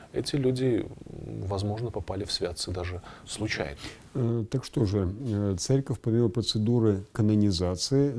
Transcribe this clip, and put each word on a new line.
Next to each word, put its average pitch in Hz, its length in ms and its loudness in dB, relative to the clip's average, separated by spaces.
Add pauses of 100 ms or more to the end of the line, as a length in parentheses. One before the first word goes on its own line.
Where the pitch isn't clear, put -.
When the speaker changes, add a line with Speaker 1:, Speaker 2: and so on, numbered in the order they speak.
(140)
Speaker 1:
эти 123 220 -4
люди, 127 500 2
м, - 640 -10
возможно, 104 440 -2
попали 98 320 -6
в 95 80 -6
святцы 90 400 -4
даже 90 300 -4 (260)
случайно. 85 500 -4 (360)
Speaker 2:
Э, 117 360 0
так 131 140 -2
что 127 220 0
же, 95 240 2 (160)
э, 101 320 0
церковь, 131 420 0
помимо 117 300 4
процедуры 110 760 2 (100)
канонизации, 107 1040 2